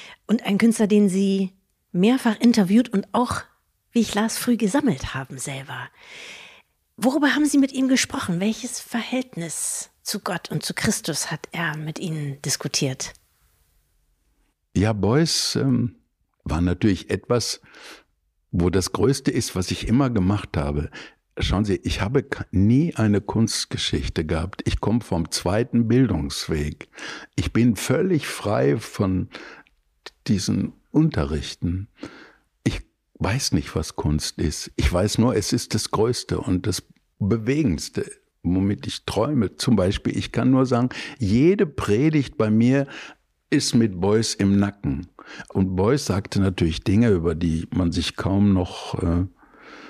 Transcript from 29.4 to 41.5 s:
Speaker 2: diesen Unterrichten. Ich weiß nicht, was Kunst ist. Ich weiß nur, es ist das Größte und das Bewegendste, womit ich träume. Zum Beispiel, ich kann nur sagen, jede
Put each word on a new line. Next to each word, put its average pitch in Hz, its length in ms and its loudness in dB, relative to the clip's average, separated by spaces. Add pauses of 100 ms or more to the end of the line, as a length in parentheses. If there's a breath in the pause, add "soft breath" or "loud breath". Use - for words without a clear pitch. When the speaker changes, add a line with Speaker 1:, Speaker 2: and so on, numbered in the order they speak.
Speaker 2:
diesen 101 460 0 (180)
Unterrichten. 90 960 0 (760 loud breath)
Ich - 180 -2 (380)
weiß 123 320 -2
nicht, - 240 -2
was - 200 -4
Kunst - 440 -2
ist. - 360 -4
Ich - 160 2
weiß 95 280 2
nur, 113 160 4
es 107 180 -2
ist - 220 -2
das - 160 -4
Größte 113 480 0
und 90 260 -2
das - 180 -4 (360)
Bewegendste, 110 920 0 (340)
womit 95 440 0
ich - 180 -10
träume. 120 500 0
Zum 123 200 0
Beispiel, 98 420 0
ich - 140 -6
kann 123 200 2
nur 131 140 4
sagen, 123 240 0 (280 loud breath)
jede 147 480 4